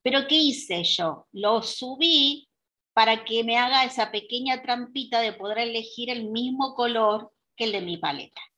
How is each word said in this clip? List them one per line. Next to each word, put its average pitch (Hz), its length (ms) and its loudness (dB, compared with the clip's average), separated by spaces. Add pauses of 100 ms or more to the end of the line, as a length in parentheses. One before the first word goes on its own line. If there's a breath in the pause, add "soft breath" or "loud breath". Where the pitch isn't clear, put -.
¿Pero 269 260 0
qué 294 80 2
hice 254 480 2
yo? - 480 -2
Lo 208 320 2
subí 285 840 0 (420)
para 220 320 4
que 226 220 -2
me 233 120 2
haga 254 280 4
esa 247 260 -2
pequeña 247 500 -4
trampita 247 600 -2
de 214 100 0
poder 208 280 -4
elegir 233 500 -4
el 240 160 -4
mismo 254 500 -2
color 226 560 2 (240)
que 233 80 -4
el 220 80 0
de 196 100 -2
mi 170 160 -6
paleta 143 440 -6 (160)